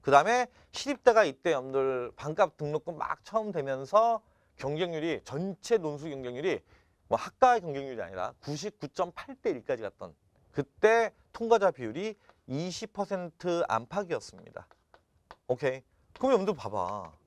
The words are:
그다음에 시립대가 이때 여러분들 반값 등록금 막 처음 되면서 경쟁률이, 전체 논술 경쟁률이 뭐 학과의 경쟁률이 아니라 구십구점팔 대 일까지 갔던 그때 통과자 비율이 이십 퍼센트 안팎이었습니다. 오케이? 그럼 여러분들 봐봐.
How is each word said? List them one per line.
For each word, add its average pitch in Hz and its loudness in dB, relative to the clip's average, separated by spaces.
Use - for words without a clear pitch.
그다음에 202 6
시립대가 240 4
이때 160 0
여러분들 131 0
반값 156 0
등록금 151 -6
막 - -6
처음 214 -4
되면서 170 2
경쟁률이, 156 -2
전체 185 -4
논술 156 -4
경쟁률이 135 -4
뭐 113 0
학과의 240 4
경쟁률이 139 -8
아니라 95 -6
구십구점팔 175 -8
대 226 -2
일까지 123 -4
갔던 95 -12
그때 220 2
통과자 220 4
비율이 147 -8
이십 175 -6
퍼센트 180 -4
안팎이었습니다. 120 -6
오케이? 131 -2
그럼 262 2
여러분들 196 2
봐봐. 95 -6